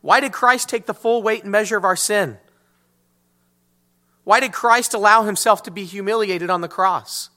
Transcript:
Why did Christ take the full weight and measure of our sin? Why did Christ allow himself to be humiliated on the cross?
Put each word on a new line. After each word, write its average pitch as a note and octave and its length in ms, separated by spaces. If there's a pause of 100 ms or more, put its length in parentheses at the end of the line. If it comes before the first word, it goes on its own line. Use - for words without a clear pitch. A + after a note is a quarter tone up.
Why F#3+ 200
did C4+ 120
Christ B3+ 360
take A#3+ 180
the G#3+ 80
full A#3 280
weight A3 200
and G3 100
measure G#3+ 240
of F#3+ 80
our F#3 120
sin? F3+ 420 (1900)
Why A3 160
did B3+ 120
Christ A#3+ 420
allow G#3+ 300
himself G#3 400
to G3+ 60
be F#3+ 140
humiliated G3 640
on F3+ 120
the E3+ 80
cross? F3+ 680